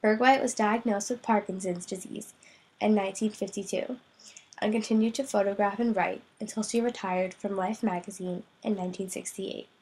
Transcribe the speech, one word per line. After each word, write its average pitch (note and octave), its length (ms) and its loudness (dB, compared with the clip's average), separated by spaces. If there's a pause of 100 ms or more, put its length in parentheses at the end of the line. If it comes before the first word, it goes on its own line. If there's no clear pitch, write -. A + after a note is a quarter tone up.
Bourke-White A3+ 400 6
was A#3+ 120 0
diagnosed G#3+ 540 2
with A#3+ 140 -4
Parkinson's F#3 640 0
disease - 480 -10 (460)
in G#3 140 6
nineteen G3 360 0
fifty-two G3 680 -4 (600)
and G#3+ 140 0
continued A3 420 2
to C4+ 100 -2
photograph G3+ 540 0
and A#3 180 2
write - 260 -2 (180)
until A3 220 -4
she A#3 180 0
retired F#3+ 520 0
from G3 240 -4
Life F#3+ 260 -2
magazine F3+ 600 -2 (200)
in G#3+ 140 0
nineteen F#3 320 -4
sixty-eight. - 600 -8 (140)